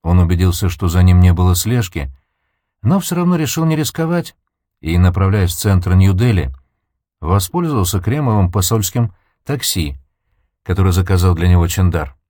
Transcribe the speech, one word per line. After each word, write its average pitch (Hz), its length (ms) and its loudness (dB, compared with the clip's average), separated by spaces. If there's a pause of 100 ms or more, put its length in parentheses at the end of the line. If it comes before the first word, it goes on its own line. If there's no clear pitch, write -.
Он 87 160 2
убедился, 90 500 0
что 87 200 -4
за 90 120 2
ним 90 180 6
не 90 140 6
было 90 220 2
слежки, 95 600 -4 (680)
но 165 160 2
всё 170 160 -6
равно 175 200 0
решил 160 300 -2
не 160 100 0
рисковать 160 600 -4 (440)
и, 80 200 -4
направляясь 92 540 2
в - 40 -10
центр 92 380 0
Нью-Дели, 95 580 2 (640)
воспользовался 101 800 -2
кремовым 107 520 0
посольским 107 600 -2 (320)
такси, 82 540 -6 (640)
которое 92 300 0
заказал 90 420 2
для 85 140 0
него 87 180 4
Чандар. 85 500 -2 (140)